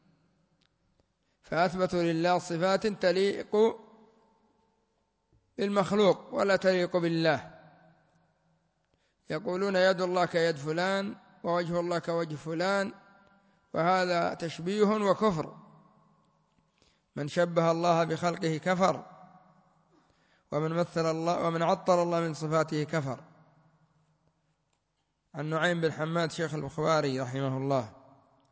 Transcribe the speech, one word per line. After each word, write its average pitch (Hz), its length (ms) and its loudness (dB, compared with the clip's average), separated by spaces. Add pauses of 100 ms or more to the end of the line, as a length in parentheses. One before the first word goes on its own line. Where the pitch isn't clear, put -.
(1400)
فأثبتوا 175 600 0
لله 170 340 2
صفات 185 500 0
تليق 190 680 0 (2000)
بالمخلوق 202 760 2
ولا 202 220 2
تليق 185 420 2
بالله، 165 540 0 (1800)
يقولون: 185 460 -4
"يد 185 260 4
الله 180 240 0
كيد 165 300 0
فلان، 185 600 -4 (280)
ووجه 175 360 -2
الله 175 200 -2
كوجه 170 360 -4
فلان"، 185 580 -2 (800)
وهذا 175 600 2
تشبيه 170 500 -2
وكفر. 202 760 0 (1500)
من 147 120 -6
شبه 170 440 2
الله 170 320 4
بخلقه 165 540 -2
كفر، 175 480 2 (1500)
ومن 156 200 -2
مثل 165 400 0
الله، 170 360 0
ومن 165 160 0
عطل 180 400 2
الله 170 160 0
من 165 140 -2
صفاته 151 500 -2
كفر. 143 400 -6 (2000)
عن 147 100 -8
نعيم 160 360 0
بن 160 100 2
حماد 160 400 -2
شيخ 156 220 -6
البخاري 151 680 -2
رحمه 131 380 -4
الله. 131 340 -2 (600)